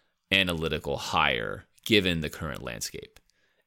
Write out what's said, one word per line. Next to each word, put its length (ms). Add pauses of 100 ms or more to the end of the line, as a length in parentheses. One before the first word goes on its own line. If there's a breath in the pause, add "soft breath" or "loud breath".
(300 soft breath)
analytical 640
hire 680 (200)
given 360
the 100
current 320
landscape. 560 (480)